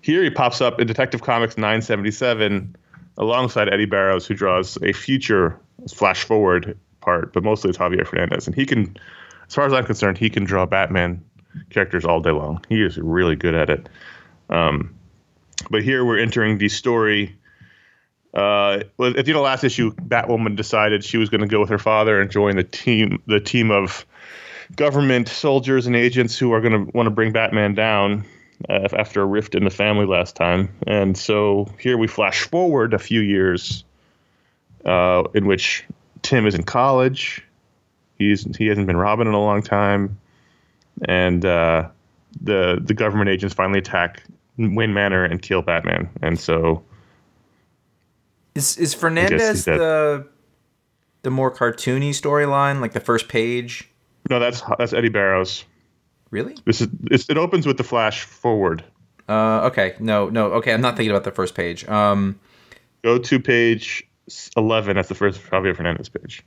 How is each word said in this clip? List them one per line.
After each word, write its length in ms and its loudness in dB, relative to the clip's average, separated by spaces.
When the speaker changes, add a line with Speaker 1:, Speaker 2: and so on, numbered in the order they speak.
Speaker 1:
Here 220 2
he 80 0
pops 300 0
up 200 0
in 60 2
Detective 340 -2
Comics 380 -2
nine 240 0
seventy-seven 920 -2
alongside 520 0
Eddie 140 2
Barrows, 400 0
who 80 -4
draws 480 0
a 100 0
future 680 0
flash 300 0
forward 520 2
part, 320 -2
but 100 0
mostly 260 0
it's 80 -2
Javier 300 0
Fernandez. 400 -2
And 80 -6
he 100 0
can, 320 -2
as 60 -18
far 140 0
as 60 2
I'm 120 2
concerned, 320 -2
he 140 0
can 120 -2
draw 220 0
Batman 580 0
characters 340 0
all 160 2
day 120 2
long. 360 -4
He 140 0
is 160 -2
really 380 0
good 180 -2
at 160 0
it. 180 -2
Um, 460 0
but 140 0
here 200 0
we're 160 2
entering 380 0
the 120 0
story. 680 0
Uh, 520 0
well, 120 2
at 160 0
the 60 0
end 60 2
of 40 2
last 220 0
issue, 320 0
Batwoman 600 -2
decided 480 0
she 140 -4
was 120 0
gonna 180 0
go 120 0
with 100 0
her 100 0
father 420 2
and 80 0
join 280 0
the 60 0
team, 640 -2
the 140 2
team 320 0
of 340 0
government 520 2
soldiers 600 0
and 80 2
agents 420 2
who 140 2
are 100 2
gonna 320 2
wanna 160 2
bring 220 0
Batman 420 0
down, 500 2
uh, 260 2
after 280 0
a 20 2
rift 300 -2
in 80 2
the 80 2
family 340 2
last 300 0
time. 340 2
And 320 0
so 640 0
here 180 0
we 100 2
flash 360 -2
forward 500 2
a 60 0
few 220 0
years, 640 0
uh, 380 4
in 140 2
which 360 0
Tim 240 0
is 80 2
in 100 -2
college. 800 0
He's, 240 2
he 100 0
hasn't 180 0
been 120 0
Robin 300 0
in 60 0
a 80 2
long 220 0
time. 560 0
And, 380 2
uh, 440 2
the, 380 0
the 140 -2
government 380 0
agents 240 -4
finally 240 0
attack 420 -2
Wayne 340 0
Manor 320 2
and 160 -2
kill 220 -2
Batman. 460 -2
And 180 -2
so 440 0
Speaker 2:
Is, 220 -4
is 0 -
Speaker 1:
I 40 -2
guess 180 0
Speaker 2:
Fernandez 500 2
Speaker 1:
he's 160 -2
dead. 140 2
Speaker 2:
the, 480 0
the 100 -2
more 240 0
cartoony 540 0
storyline, 720 0
like 100 -4
the 80 -4
first 300 -2
page? 600 -4
Speaker 1:
No, 100 2
that's, 220 0
that's 140 0
Eddie 180 2
Barrows. 540 0
Speaker 2:
Really? 240 -6
Speaker 1:
This 160 0
is, 80 -2
it's, 200 2
it 80 2
opens 280 0
with 120 0
the 60 -4
flash 400 -2
forward. 600 -2
Speaker 2:
Uh, 340 0
okay. 280 -2
No, 300 0
no. 240 0
Okay, 200 0
I'm 80 0
not 160 0
thinking 140 0
about 120 0
the 80 -6
first 240 -6
page. 320 -6
Um, 520 0
Speaker 1:
Go 140 4
to 220 0
page 640 0
s-, 300 -18
eleven. 400 0
That's 120 -2
the 60 -6
first 260 -2
Javier 340 -2
Fernandez 340 -4
page. 380 -14